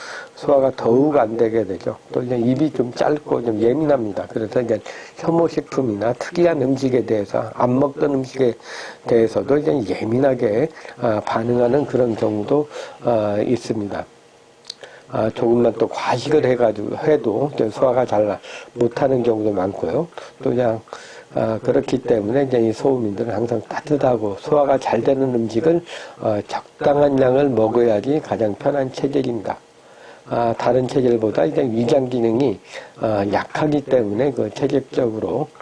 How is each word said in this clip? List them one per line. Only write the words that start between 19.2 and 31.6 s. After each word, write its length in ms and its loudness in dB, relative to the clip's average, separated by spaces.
경우도 300 2
많고요. 540 -2
또 80 -2
그냥, 320 0
아, 280 0
그렇기 400 0
때문에 420 0
이제 140 2
이 140 2
소음인들은 600 -2
항상 360 -2
따뜻하고 720 0
소화가 400 2
잘 240 0
되는 320 2
음식을, 480 0
어, 260 0
적당한 720 0
양을 300 4
먹어야지 760 2
가장 300 -2
편한 360 -2
체질입니다. 640 -4
아, 280 0
다른 300 2
체질보다 580 2
이제 180 0